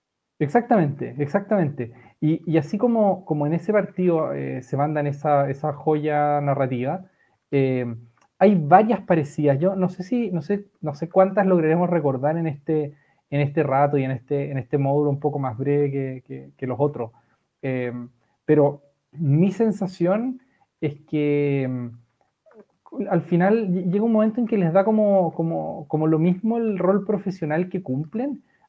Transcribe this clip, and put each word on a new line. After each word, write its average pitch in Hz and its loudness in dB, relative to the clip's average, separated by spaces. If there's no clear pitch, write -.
Exactamente, 151 0
exactamente. 147 -2
Y, 156 0
y 156 2
así 180 -2
como, 214 0
como 147 -2
en 151 -2
ese 170 -2
partido, 175 0
eh, 135 -6
se - -8
mandan 147 -2
esa, 143 0
esa 143 -4
joya 147 0
narrativa, 139 -2
eh, 131 0
hay 202 6
varias 185 4
parecidas. 143 2
Yo 190 0
no 185 0
sé 185 -8
si, 233 -4
no 170 -2
sé, 202 -4
no 147 -6
sé 165 -8
cuántas 190 4
lograremos 170 4
recordar 147 0
en 165 -2
este, 147 -4
en 143 0
este 143 0
rato 143 2
y 135 0
en 131 -2
este, 143 -4
en 139 -6
este 139 -2
módulo 143 2
un 143 -4
poco 143 -4
más 131 -6
breve 143 0
que, 131 -8
que, 135 -16
que - -8
los 123 -4
otros. 143 -2
Eh, 127 -4
pero 147 2
mi 160 2
sensación 208 -2
es 147 -4
que, 147 0
mm, - -12
al 170 2
final 190 2
ll-, 180 -2
llega 202 0
un 233 2
momento 220 2
en 220 0
que 220 0
les 170 2
da 190 4
como, 202 4
como, 160 -4
como 156 0
lo 156 4
mismo 185 0
el 220 -2
rol 196 2
profesional 185 -2
que 185 -6
cumplen, 220 -6